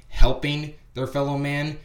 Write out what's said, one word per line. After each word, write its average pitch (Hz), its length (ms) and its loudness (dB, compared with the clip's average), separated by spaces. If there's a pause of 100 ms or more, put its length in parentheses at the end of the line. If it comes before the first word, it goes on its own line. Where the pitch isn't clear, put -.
helping 147 680 2 (200)
their 131 120 -6
fellow 139 320 -4
man 143 480 -4